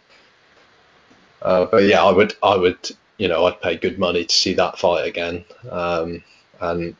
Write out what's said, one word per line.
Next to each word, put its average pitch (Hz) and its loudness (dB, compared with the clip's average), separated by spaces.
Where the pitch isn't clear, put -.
Uh, 92 2
but 101 4
yeah, 92 4
I 98 6
would, 101 2
I 101 2
would, 92 -2
you 101 -4
know, 85 2
I'd 87 -2
pay 85 -4
good 87 -4
money 87 -2
to - -4
see 95 0
that 90 0
fight 87 0
again. 85 -6
Um, 87 -4
and, 85 -6